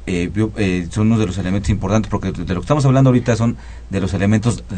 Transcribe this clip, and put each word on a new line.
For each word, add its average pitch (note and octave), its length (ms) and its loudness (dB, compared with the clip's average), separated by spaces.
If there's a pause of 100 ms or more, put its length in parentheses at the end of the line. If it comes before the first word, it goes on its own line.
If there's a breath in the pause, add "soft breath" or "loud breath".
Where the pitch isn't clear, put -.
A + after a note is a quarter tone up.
eh, F2+ 280 -2
yo, G#2+ 240 0
eh, F#2 320 0
son G#2+ 180 0
uno A2 100 4
de G#2+ 80 2
los F2+ 120 -4
elementos G2 320 -2
importantes, G2+ 400 0
porque F#2+ 200 -2
de F2 240 -4
lo F2 60 -2
que - 40 -6
estamos D3 200 2
hablando C3 240 4
ahorita B2 260 4
son A#2 220 0 (320 loud breath)
de F#2+ 120 -4
los F#2 120 -2
elementos G#2 520 0 (140)